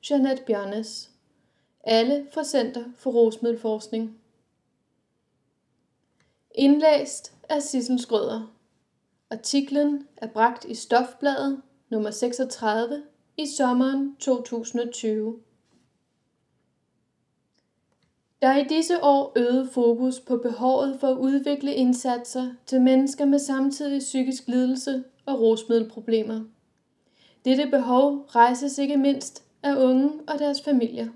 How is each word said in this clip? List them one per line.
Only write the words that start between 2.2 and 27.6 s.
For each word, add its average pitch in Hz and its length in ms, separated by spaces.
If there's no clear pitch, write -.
fra 311 100
Center 247 400
for 262 140
Rusmiddelforskning. 226 1040
Indlæst 285 760
af 294 120
Sissel 254 380
Skrøder. 226 540
Artiklen 277 760
er 226 100
bragt 226 380
i 226 100
Stofbladet 269 880
nummer 214 220
seksogtredive 240 880
i 302 80
sommeren 269 760
to 247 220
tusind 233 400
og 240 100
tyve. 220 440
Der 269 60
er 269 180
i - 20
disse 320 360
år 277 320
øget 254 340
fokus 247 500
på 254 180
behovet 254 640
for 277 80
at 262 100
udvikle 277 580
indsatser 247 720
til 262 160
mennesker 269 440
med 285 140
samtidig 277 600
psykisk 262 480
lidelse 254 560
og 269 160
rusmiddelproblemer. 220 1000
Dette 262 260